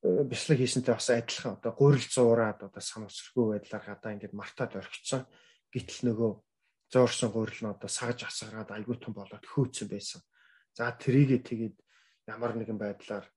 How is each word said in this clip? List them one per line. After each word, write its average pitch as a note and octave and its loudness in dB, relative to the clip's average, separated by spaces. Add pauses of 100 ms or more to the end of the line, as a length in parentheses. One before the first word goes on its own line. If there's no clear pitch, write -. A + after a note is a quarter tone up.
э, F3 4
бяцлаг B2+ 2
хийсэнтэй B2 2
бас - -6
адилхан A#2 -2
одоо A2+ -4
гурил C#3 6
зуураад A2+ 4
одоо G2+ -14
санамсаргүй - -4 (140)
байдлаар G#2 -12
гадаа G#2 -10
ингээд G2+ -12
мартаад G2+ -8
орхицсан. - -6 (400)
Гэтэл - -6
нөгөө A2+ 2 (640)
зөөрсөн B2 4
гурил A2 -4
нь G#2+ -6
одоо G2+ -12
сагж A#2+ -4
асгараад G#2+ -10
айгүй A2 -6
том - -10
болоод G2+ -14
хөөцсөн - 0
байсан. - -10 (480)
За, A#2+ -4
тэрийгээ C3+ 6
тэгээд A2 -6 (560)
ямар A2+ -4
нэгэн A2 -6
байдлаар G#2 -8